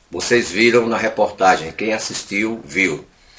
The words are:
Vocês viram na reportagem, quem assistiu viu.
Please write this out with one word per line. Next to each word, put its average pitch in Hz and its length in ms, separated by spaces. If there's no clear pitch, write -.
Vocês 113 400
viram 113 380
na 113 100
reportagem, 101 760
quem 107 180
assistiu 110 720
viu. 87 400